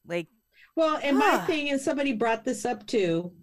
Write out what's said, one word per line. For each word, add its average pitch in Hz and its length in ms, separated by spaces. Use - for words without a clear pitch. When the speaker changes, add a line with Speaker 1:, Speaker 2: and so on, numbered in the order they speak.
Speaker 1:
Like, 170 200
Speaker 2:
Well, 311 260
and 277 160
my 392 200
Speaker 1:
Huh. 180 80
Speaker 2:
thing, 294 240
and 277 100
somebody 277 320
brought 226 320
this 247 220
up 247 200
too 175 460